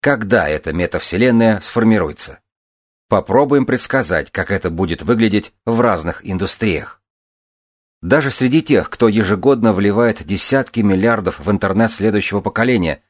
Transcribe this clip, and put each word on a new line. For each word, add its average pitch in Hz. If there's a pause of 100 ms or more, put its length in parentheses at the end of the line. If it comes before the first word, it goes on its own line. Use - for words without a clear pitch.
Когда 110
эта 76
метавселенная 107
сформируется? 110 (680)
Попробуем 131
предсказать, 98
как 95
это 95
будет 82
выглядеть 110 (100)
в 117
разных 85
индустриях. 92 (1000)
Даже 139
среди 127
тех, 127
кто -
ежегодно 110
вливает 104
десятки 117
миллиардов 104
в 101
интернет 101
следующего 101
поколения 110